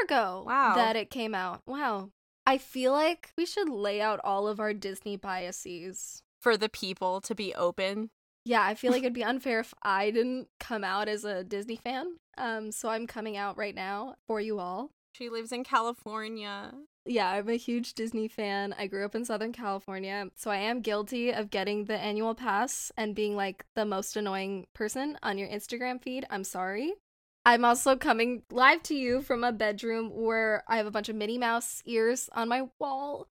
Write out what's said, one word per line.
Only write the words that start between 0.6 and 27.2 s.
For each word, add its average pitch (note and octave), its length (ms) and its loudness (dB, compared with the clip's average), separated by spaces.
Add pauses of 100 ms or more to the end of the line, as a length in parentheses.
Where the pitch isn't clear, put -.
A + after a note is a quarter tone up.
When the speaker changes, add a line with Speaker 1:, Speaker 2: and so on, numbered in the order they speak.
Speaker 1:
that A3+ 200 6
it G#3 140 -4
came A3 240 -4
out. F#3 320 -4
Wow. A#3+ 420 -2 (360)
I C4+ 140 6
feel B3+ 320 0
like D#4 480 2
we E4+ 80 0
should F#4+ 220 0
lay G3+ 320 -2
out G#3+ 240 2
all G3+ 240 2
of G#3+ 100 -2
our G#3+ 160 0
Disney G3 420 -6
biases. F#3 1040 -8 (180)
Speaker 2:
For A3+ 160 6
the G#3 120 2
people F#3 520 -2
to A3 160 -4
be G3 180 -4
open. F#3+ 560 0 (340)
Speaker 1:
Yeah, A#3 200 6
I G#3 100 2
feel B3 160 2
like B3+ 140 4
it'd B3 80 2
be A#3+ 100 -2
unfair A#3+ 380 0
if - 120 -6 (120)
I G3+ 260 2
didn't B3 380 0 (100)
come G#3+ 240 -6
out G3 260 0
as G#3+ 160 -4
a F#3+ 200 -4
Disney G#3 320 -6
fan. C4+ 400 -6 (200)
Um, A3 360 -4
so - 160 -6
I'm A3 180 -2
coming G#3+ 300 -8
out G3+ 200 -4
right G#3 200 -4
now G3+ 400 -6 (100)
for A3 140 0
you G#3+ 180 -2
all. F#3 320 -6 (240)
Speaker 2:
She A#3+ 140 -10
lives A3+ 240 -8
in B3 100 -4
California. A3 1080 -4 (340)
Speaker 1:
Yeah, G#3 240 2
I'm G3+ 180 -2
a A#3 80 2
huge A#3+ 380 -4
Disney A3 320 -4
fan. G3+ 500 -4
I G3+ 120 -4
grew G3 160 -2
up G#3 100 -4
in A#3 100 -2
Southern A3+ 280 -2
California, G3 840 -4
so - 160 -6
I G3+ 60 0
am A3+ 240 0
guilty A3 500 0
of G#3+ 200 -2
getting G#3 340 0
the G#3+ 120 -2
annual G#3+ 380 -2
pass A3+ 640 -2
and G#3+ 180 -2
being, G#3 220 0
like, G3 280 -4 (120)
the A3 80 2
most G3+ 320 -2
annoying F#3+ 580 -2
person C4 480 -4
on G3+ 160 -2
your G3 100 -4
Instagram B3 540 -6
feed. B3+ 260 -6
I'm D4 160 -4
sorry. G#3 500 -2 (500)